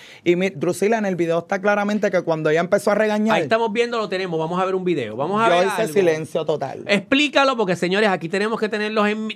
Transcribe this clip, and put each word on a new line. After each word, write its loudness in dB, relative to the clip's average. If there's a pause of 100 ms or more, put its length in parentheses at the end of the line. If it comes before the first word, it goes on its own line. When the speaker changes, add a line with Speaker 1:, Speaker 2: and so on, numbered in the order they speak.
(240)
Speaker 1:
Y 4
mi, 0
Drusila, 0
en -2
el -2
video 0
está -4
claramente 0
que 2
cuando 0
ella 4
empezó 2
a 4
regañar 2
Speaker 2:
Ahí 0
estamos 0
viendo, -2
lo -2
tenemos. -4
Vamos -2
a 0
ver 0
un -2
video. -2
Vamos 0
a 4
Speaker 1:
yo 4
Speaker 2:
ver 4
Speaker 1:
hice -2
Speaker 2:
algo. -4
Speaker 1:
silencio 0
total. -4
Speaker 2:
Explícalo, 2
porque, 0
señores, 2
aquí -2
tenemos -2
que -2
tenerlos 0
en, -2